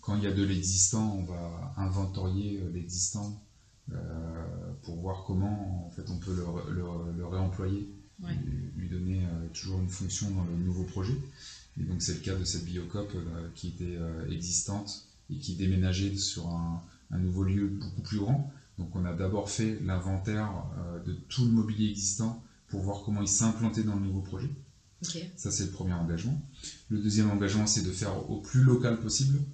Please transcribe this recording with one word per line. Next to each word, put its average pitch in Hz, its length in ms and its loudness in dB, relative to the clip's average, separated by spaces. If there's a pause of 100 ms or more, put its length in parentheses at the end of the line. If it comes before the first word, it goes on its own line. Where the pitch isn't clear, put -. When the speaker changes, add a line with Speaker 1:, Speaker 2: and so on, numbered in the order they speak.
Speaker 1:
quand 101 160 -2
il 104 60 2
y 101 40 0
a 95 60 2
de 98 100 4
l'existant, 95 760 2
on 92 60 -2
va 85 520 -6
inventorier, 95 840 0
euh, 85 100 -4
l'existant, 92 720 -4 (500)
euh, - 40 -6 (840)
pour 85 140 -8
voir 95 300 -4
comment, 95 600 0
en - 40 -12
fait, 95 200 -10
on 92 80 -2
peut 92 160 -4
le 90 80 0
re-, 85 280 -4
le, 85 460 -4
le 85 100 -4
réemployer, 95 600 -2 (340)
Speaker 2:
Ouais. 87 100 -4 (140)
Speaker 1:
lui, - 300 -4
lui 90 120 -4
donner, 90 360 0
euh, 85 280 -4
toujours 92 280 -4
une 90 80 0
fonction 95 420 -4
dans 95 140 2
le 85 120 -2
nouveau 90 280 0
projet. 98 320 -2 (640)
Et - 20 0
donc, 90 180 -2
c'est 90 140 -2
le - 60 -6
cas 95 160 -2
de 92 80 0
cette 85 200 -2
Biocop, 87 500 -4
euh, 85 420 -4
qui 90 120 -6
était, 87 280 -4
euh, 82 340 -4
existante 90 760 -4 (240)
et - 80 -4
qui 90 180 -4
déménageait 92 600 4
sur 87 320 -2
un, 85 340 -2 (280)
un 95 80 0
nouveau 92 240 2
lieu 98 240 4
beaucoup 98 360 -4
plus 107 160 -2
grand. 135 340 2 (260)
Donc, 85 160 -6
on 90 100 2
a 87 80 0
d'abord 95 380 0
fait 110 340 0
l'inventaire, 95 680 0 (280)
euh, 85 240 -6
de 90 100 -4
tout - 320 0
le 117 60 6
mobilier 107 400 4
existant 110 520 -2 (260)
pour 98 120 -2
voir 101 240 -2
comment 104 160 0
il 98 80 0
s'implantait 110 540 4
dans 104 140 2
le 98 60 2
nouveau 95 200 0
projet. 117 280 -4 (520)
Speaker 2:
Ok. 170 160 -4 (180)
Speaker 1:
Ça, - 140 -4
c'est 98 140 0
le - 80 -2
premier 92 200 -2
engagement. 87 480 0 (480)
Le 107 120 2
deuxième 104 300 6
engagement, 101 360 4
c'est 104 160 4
de 90 100 0
faire 101 380 -2
au 104 100 -2
plus 131 220 6
local 120 380 8
possible. 135 380 4 (160)